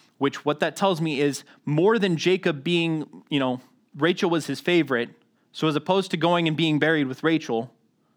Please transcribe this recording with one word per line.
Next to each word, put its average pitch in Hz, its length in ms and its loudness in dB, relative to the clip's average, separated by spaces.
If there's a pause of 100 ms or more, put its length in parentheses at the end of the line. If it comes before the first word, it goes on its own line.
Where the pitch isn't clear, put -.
(180)
which 139 260 -4
what 147 160 -2
that 165 160 -2
tells 190 240 2
me 156 200 -2
is 143 220 0 (220)
more 180 340 2
than 185 200 0
Jacob 175 440 0
being, 165 680 -2
you 143 100 0
know, 127 220 -2 (340)
Rachel 170 320 0
was 165 180 0
his 139 140 -6
favorite. 135 480 0 (440)
So 156 160 -2
as 147 60 0
opposed 185 360 0
to 180 80 -2
going 170 300 2
and 156 60 0
being 156 240 2
buried 151 280 2
with 127 160 -8
Rachel, 151 500 -2 (440)